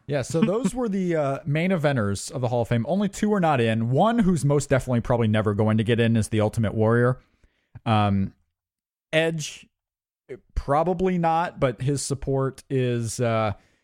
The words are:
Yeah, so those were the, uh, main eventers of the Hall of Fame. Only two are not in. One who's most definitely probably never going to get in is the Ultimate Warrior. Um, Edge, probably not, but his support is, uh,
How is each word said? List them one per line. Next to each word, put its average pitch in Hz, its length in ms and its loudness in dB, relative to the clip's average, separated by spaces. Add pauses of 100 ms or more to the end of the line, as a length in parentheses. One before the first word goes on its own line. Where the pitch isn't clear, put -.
Yeah, 139 160 -4
so 160 200 -2
those 226 340 0
were 247 140 -2
the, 185 260 -2
uh, 139 300 -2
main 160 260 0
eventers 135 600 0
of 135 100 -8
the 123 80 -2
Hall 123 120 0
of 113 60 -2
Fame. 120 200 0
Only 190 220 -2
two 208 240 -2
are 202 60 2
not 156 220 2
in. 113 280 0
One 202 300 2
who's 175 260 2
most 143 240 0
definitely 127 320 0
probably 117 260 0
never 107 280 2
going 110 220 2
to 113 60 2
get 110 160 2
in 113 160 4
is 110 120 0
the 107 140 0
Ultimate 107 340 0
Warrior. 117 440 2 (680)
Um, 101 480 0 (800)
Edge, 160 520 -2 (920)
probably 180 600 0
not, 165 420 0
but 139 220 0
his 139 200 0
support 135 680 -4
is, 123 500 -2
uh, 110 340 0 (300)